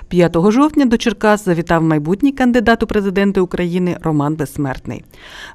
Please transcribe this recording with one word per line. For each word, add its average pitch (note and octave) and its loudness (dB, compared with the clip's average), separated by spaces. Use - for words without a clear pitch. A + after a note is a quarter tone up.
п'ятого F3 2
жовтня C#4+ 2
до A#3 2
Черкас G#3 0
завітав E3+ 0
майбутній E3 0
кандидат A#3+ 2
у A3 -2
президенти G3 0
України F3+ -2
Роман D3+ 0
Безсмертний. C#3 -8